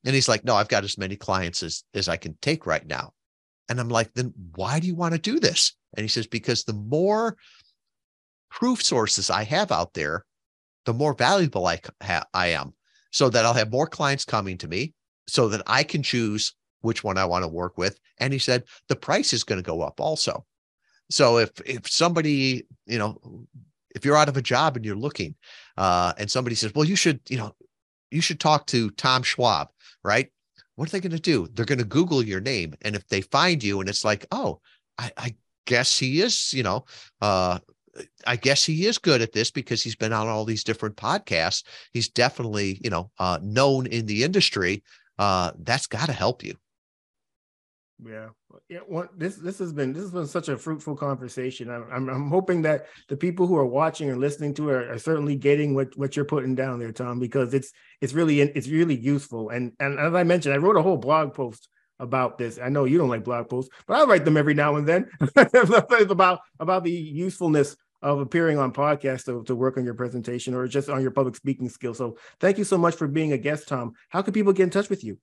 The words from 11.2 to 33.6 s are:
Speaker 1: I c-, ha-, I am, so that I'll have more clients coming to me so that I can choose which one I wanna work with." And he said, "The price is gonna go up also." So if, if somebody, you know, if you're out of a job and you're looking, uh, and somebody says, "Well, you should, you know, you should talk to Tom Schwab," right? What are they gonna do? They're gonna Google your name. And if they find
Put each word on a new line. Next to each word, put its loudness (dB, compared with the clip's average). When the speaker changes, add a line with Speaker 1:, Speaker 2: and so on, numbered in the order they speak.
Speaker 1:
I 2
c-, -14
ha-, -2
I 2
am, -4
so 2
that 4
I'll 4
have 0
more 0
clients -2
coming -4
to -12
me -6
so 2
that -2
I 2
can -4
choose -2
which -2
one -2
I 2
wanna 0
work -6
with." -2
And -2
he -2
said, 0
"The 0
price 0
is -2
gonna -4
go -4
up -8
also." -4
So 6
if, 2
if -8
somebody, 2
you -4
know, -4
if -10
you're 6
out 6
of -2
a -2
job 2
and -6
you're -6
looking, -6
uh, 2
and -6
somebody -2
says, -4
"Well, 4
you 0
should, 2
you -4
know, -8
you -2
should -4
talk 2
to 0
Tom 0
Schwab," 0
right? 0
What -6
are -8
they -2
gonna -4
do? 0
They're -2
gonna 0
Google 2
your -2
name. -4
And -6
if -8
they 0
find 2